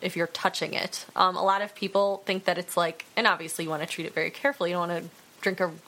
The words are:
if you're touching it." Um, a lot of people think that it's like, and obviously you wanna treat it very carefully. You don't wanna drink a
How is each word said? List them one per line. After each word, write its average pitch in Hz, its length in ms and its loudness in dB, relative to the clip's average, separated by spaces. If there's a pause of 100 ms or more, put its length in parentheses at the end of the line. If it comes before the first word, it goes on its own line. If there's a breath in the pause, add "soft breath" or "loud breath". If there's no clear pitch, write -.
if - 160 -4
you're 165 100 0
touching - 460 -2
it." - 320 -4 (100)
Um, 185 220 4
a - 60 0
lot 196 180 4
of 208 120 -4
people 196 520 2
think 190 200 -2
that 180 120 2
it's 180 180 -6
like, 170 300 0 (100)
and 226 120 2
obviously 165 360 0
you 160 60 -4
wanna 156 160 -2
treat 160 220 -6
it - 60 -8
very 160 160 0
carefully. 185 420 0
You 180 60 0
don't 175 120 0
wanna 170 140 -2 (360)
drink 190 220 -2
a 180 100 2 (160)